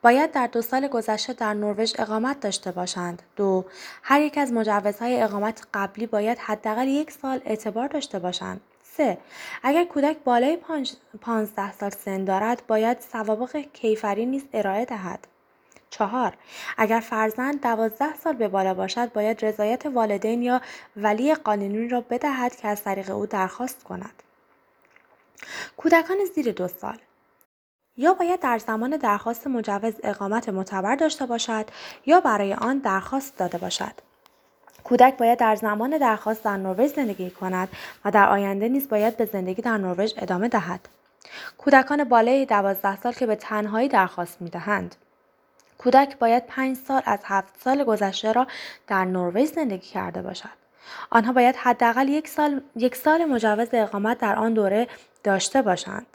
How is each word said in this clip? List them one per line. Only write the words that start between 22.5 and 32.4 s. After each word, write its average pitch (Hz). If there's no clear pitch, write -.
که 214
از 208
طریق 190
او 208
درخواست 185
کند. 185
کودکان 330
زیر 247
دو 180
سال. -
یا 311
باید 349
در 240
زمان 220
درخواست 233
مجوز 220
اقامت 208
معتبر 190
داشته 302
باشد 226
یا 339
برای 208